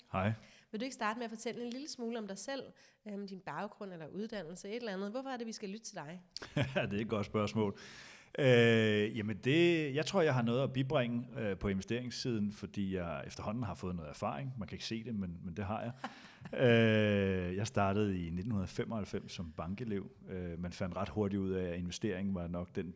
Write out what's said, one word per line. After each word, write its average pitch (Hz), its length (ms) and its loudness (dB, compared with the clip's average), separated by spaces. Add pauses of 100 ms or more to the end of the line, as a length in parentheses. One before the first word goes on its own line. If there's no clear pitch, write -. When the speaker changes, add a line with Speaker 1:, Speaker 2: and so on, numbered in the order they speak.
(120)
Speaker 1:
Hej. 98 220 2 (380)
Speaker 2:
Vil 214 80 -4
du - 40 -2
ikke - 120 -6
starte 226 240 -2
med 247 60 -4
at 226 40 -6
fortælle 226 360 -6
en 240 40 -6
lille 269 200 -8
smule 233 300 -6
om 214 80 -8
dig 196 100 -8
selv, 269 240 -6 (460)
øhm, 202 200 -6
din 190 120 -10
baggrund 185 540 -8
eller 160 140 -10
uddannelse, 190 640 -8
et 208 60 -6
eller 233 180 -4
andet? 196 180 -4
Hvorfor 262 180 -6
er 254 80 -4
det, 233 100 -6
vi 226 40 -6
skal 202 180 -8
lytte 220 160 -8
til - 100 -10
dig? 170 260 -10 (340)
Speaker 1:
<laughs> 139 360 0
Det 101 60 0
er 107 40 0
et 117 60 -2
godt 104 180 0
spørgsmål. 104 520 2 (600)
Øh, 113 800 8
jamen 107 260 -2
det, 156 520 4
jeg 156 100 2
tror, 190 160 2
jeg 156 120 6
har 127 80 4
noget 120 220 4
at 131 100 0
bibringer, 131 500 2 (160)
øh, 101 180 0
på 104 100 0
investeringssiden, 113 840 0
fordi 98 440 -4
jeg 85 320 -2
efterhånden 113 360 -4
har 92 120 -4
fået 90 200 -4
noget 78 140 -6
erfaring. 131 480 -4
Man 95 100 -6
kan - 80 -10
ikke - 100 -10
se 113 180 -4
det, 120 120 -6
men, 90 280 -4
men 92 140 -8
det 104 80 -2
har 104 160 -2
jeg. 113 100 -6 (120)
<laughs> - 60 -6 (440)
Øh, 104 1000 6
jeg 104 120 -2
startede 98 580 2
i 82 40 -4
nitten 92 220 -2
hundrede 95 160 0
femoghalvfems 107 640 -4
som 82 260 -8
bankelev. 98 540 -4 (180)
Øh, 87 320 -6
man 87 100 -4
fandt 90 240 -4
ret 95 140 -2
hurtigt 101 320 2
ud 95 80 0
af, 92 240 0
at 90 60 -4
investering 95 560 -2
var 87 120 -2
nok 87 280 -4
den 90 200 -4